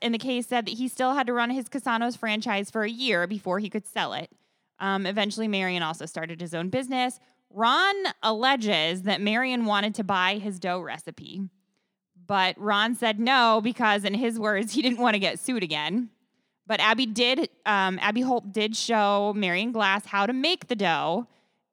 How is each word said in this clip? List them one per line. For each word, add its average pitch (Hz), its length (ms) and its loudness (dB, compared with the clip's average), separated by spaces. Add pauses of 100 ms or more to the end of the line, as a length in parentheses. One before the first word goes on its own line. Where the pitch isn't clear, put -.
in 233 100 0
the 233 60 0
case 247 300 -2
said 240 180 0
that 226 80 -6
he 240 160 -4
still 254 240 0
had 269 140 2
to 247 60 0
run 240 160 0
his 254 200 -4
Cassano's 240 480 -2
franchise 214 520 -2
for 220 140 -2
a 208 60 -2
year 233 360 0
before 190 340 -2
he 208 100 -4
could 208 180 -6
sell 165 240 -2
it. 143 180 -8 (520)
Um, 196 240 0
eventually, 208 420 -2
Marion 185 340 0
also 160 240 -4
started 165 360 -10
his 165 120 -8
own 170 140 -4
business. 254 540 -2 (280)
Ron 285 460 2 (260)
alleges 214 840 2
that 190 180 0
Marion 240 440 0
wanted 208 300 0
to 220 80 -4
buy 190 360 0
his 196 200 -6
dough 180 220 -2
recipe, 160 680 -10 (800)
but 185 320 2
Ron 214 360 2
said 220 220 0
no 233 460 6
because, 214 400 2
in 196 100 0
his 233 240 0
words, 214 360 0
he 247 80 2
didn't 240 180 0
wanna 226 200 4
get 175 200 0
sued 240 240 -2
again. 160 460 -2 (580)
But - 120 0
Abby 220 260 4
did, 240 440 0 (180)
um, 190 340 2
Abby 220 200 0
Holt 240 300 -2
did 214 240 -2
show 202 600 2
Marion 202 360 0
Glass 208 360 0
how 202 180 0
to 240 80 0
make 311 340 -2
the 247 80 -2
dough, 175 520 0 (460)